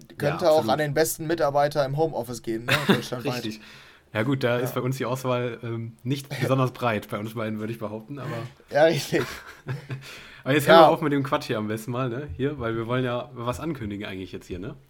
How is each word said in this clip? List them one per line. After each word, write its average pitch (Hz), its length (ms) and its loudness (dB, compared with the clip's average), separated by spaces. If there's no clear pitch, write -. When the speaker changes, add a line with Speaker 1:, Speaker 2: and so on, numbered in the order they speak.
Speaker 1:
könnte 165 260 0
Speaker 2:
Ja, 160 60 8
Speaker 1:
auch 156 60 8
Speaker 2:
absolut. 156 160 4
Speaker 1:
an 139 60 0
den 147 140 0
besten 160 320 0
Mitarbeiter 147 580 2
im 135 140 -4
Homeoffice 123 460 -2
gehen, 113 220 -4
ne, 139 200 0
Speaker 2:
<laughs> - 20 -8
Speaker 1:
deutschlandweit. 127 580 0
Speaker 2:
Richtig. 107 160 -6
Ja 107 100 0
gut, 135 200 0
da 120 160 2
Speaker 1:
Ja. 123 40 -2
Speaker 2:
ist 127 120 -4
bei 127 60 -2
uns 131 160 -2
die 127 80 -2
Auswahl, 123 580 -2
ähm, 113 400 -8
nicht 135 260 -4
Speaker 1:
<laughs> 127 100 -8
Speaker 2:
besonders 131 320 2
breit, 113 380 -2
bei 110 80 -6
uns 110 160 -8
beiden, 110 260 -4
würde 107 140 -6
ich 113 60 -12
behaupten, 110 400 -10
aber 123 240 -8
Speaker 1:
Ja, 143 120 4
richtig. 160 400 2
Speaker 2:
<laughs> - 760 -12
Aber 135 100 0
jetzt 143 140 2
hören 165 100 12
Speaker 1:
Ja. 165 40 12
Speaker 2:
wir 151 80 12
auf 160 120 2
mit 147 100 2
dem 143 120 2
Quatsch 143 220 -2
hier 120 120 -2
am 107 100 -2
besten 110 240 -4
mal, 127 180 -2
ne? 139 280 -8
Hier, 139 220 -2
weil 113 180 -2
wir 113 80 -4
wollen 127 180 -2
ja 123 300 -4
was 120 260 -6
ankündigen 110 460 -6
eigentlich 95 260 -10
jetzt 95 140 -12
hier, 90 140 -10
ne? 117 160 -10